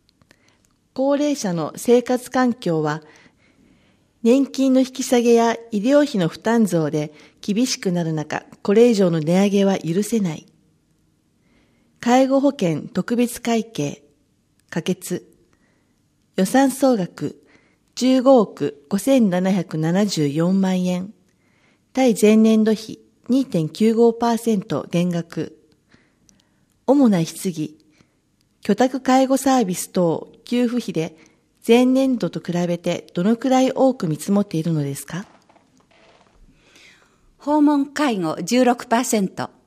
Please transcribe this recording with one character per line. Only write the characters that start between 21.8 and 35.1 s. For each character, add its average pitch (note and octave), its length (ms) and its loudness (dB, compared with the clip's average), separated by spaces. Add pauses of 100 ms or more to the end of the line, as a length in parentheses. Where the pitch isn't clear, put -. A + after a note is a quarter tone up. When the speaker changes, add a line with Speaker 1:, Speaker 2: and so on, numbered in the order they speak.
Speaker 1:
対 B3+ 220 2
前 G#3+ 220 4
年 A3 260 4
度 A3 100 2
比 - 280 -6 (280)
二 B3+ 180 0
点 D#3+ 220 -2
九 A3 260 0
五 A#3 180 4
パ A#3 220 -2
ー - 20 0
セ A3+ 180 -2
ン F#3+ 80 -2
ト - 300 -6
減 F3 160 0
額。 E3 500 -8 (1300)
主 C4+ 220 4
な F3+ 160 2
質 - 260 -8
疑。 D#3 300 -10 (800)
居 - 160 -2
宅 C4 260 0
介 C4 240 4
護 C4+ 100 2
サ C4 200 0
ー B3 100 2
ビ F3+ 80 -4
ス - 160 -10
等 E3+ 420 -2 (120)
給 A#3+ 240 -2
付 A#3 140 -4
費 F3+ 120 -10
で D3+ 200 -6 (520)
前 A#3+ 180 6
年 C4 320 0
度 F3 140 -4
と E3 100 -10
比 F3 120 -8 (140)
べ E3+ 120 -4
て E3+ 340 -6
ど F3 100 -4
の A3 140 2
く B3+ 140 -4
ら C4 100 2
い C4 120 2
多 C4 220 2
く F#3+ 140 -6
見 D3+ 80 -4
積 - 140 -8
も G3+ 100 2
っ G3+ 60 -2
て E3 100 -8
い D#3+ 60 -2
る E3+ 100 -2
の D3+ 100 -2
で C#3 120 -6
す - 120 -12
か？ F3+ 200 -10 (2000)